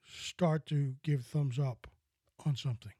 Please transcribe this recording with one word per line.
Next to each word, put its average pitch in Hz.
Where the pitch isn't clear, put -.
start -
to 143
give 143
thumbs 139
up 135
on 143
something. 113